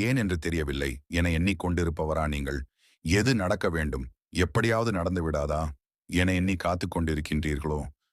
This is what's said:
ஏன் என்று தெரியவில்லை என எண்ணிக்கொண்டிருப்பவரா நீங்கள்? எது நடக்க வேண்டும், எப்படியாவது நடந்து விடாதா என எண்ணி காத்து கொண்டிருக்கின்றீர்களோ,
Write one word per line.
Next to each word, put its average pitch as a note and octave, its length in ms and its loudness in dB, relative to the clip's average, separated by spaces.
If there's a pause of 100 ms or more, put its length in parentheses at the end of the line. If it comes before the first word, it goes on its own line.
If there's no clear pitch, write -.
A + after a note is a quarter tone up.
ஏன் C3 160 2
என்று F2+ 240 0
தெரியவில்லை C#2+ 460 -2 (260)
என E2+ 120 2
எண்ணிக்கொண்டிருப்பவரா E2 1000 0
நீங்கள்? C#2 320 -2 (460)
எது G#2 300 4
நடக்க F#2+ 340 0
வேண்டும், D2 380 -2 (380)
எப்படியாவது A2+ 520 2
நடந்து F2 260 0
விடாதா D2+ 380 0 (480)
என F2+ 240 2
எண்ணி F#2 220 2
காத்து F2 320 -2
கொண்டிருக்கின்றீர்களோ, D2+ 920 -2 (340)